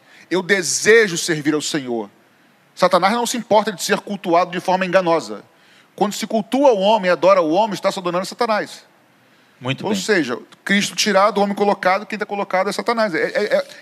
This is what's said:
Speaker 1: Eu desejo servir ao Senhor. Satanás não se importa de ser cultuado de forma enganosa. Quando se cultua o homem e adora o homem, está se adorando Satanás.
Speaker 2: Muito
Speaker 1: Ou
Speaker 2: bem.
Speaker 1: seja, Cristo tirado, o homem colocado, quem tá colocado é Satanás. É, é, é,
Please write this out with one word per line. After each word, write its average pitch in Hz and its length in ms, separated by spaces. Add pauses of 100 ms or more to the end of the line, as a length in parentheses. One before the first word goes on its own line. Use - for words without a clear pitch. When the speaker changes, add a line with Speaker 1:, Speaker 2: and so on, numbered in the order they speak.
(320)
Speaker 1:
Eu 180 100
desejo 190 760
servir 151 360
ao 147 80
Senhor. 120 480 (680)
Satanás 185 380
não 240 140
se 247 100
importa 214 340
de 170 120
ser 202 160
cultuado 180 520
de 180 80
forma 185 260
enganosa. 165 580 (520)
Quando 202 180
se - 120
cultua 254 460
o 202 80
homem 202 280
e 180 40
adora 175 300
o 156 100
homem, 196 240
está 190 160
se - 80
adorando 180 260
Satanás. 214 580 (760)
Speaker 2:
Muito 131 240
Speaker 1:
Ou 202 80
Speaker 2:
bem. 190 80
Speaker 1:
seja, 180 360 (280)
Cristo 196 300
tirado, 202 420
o 196 40
homem 202 140
colocado, 202 500
quem 214 140
tá 208 60
colocado 196 440
é 190 40
Satanás. 220 420
É, 139 40 (100)
é, - 140 (140)
é, 190 100 (140)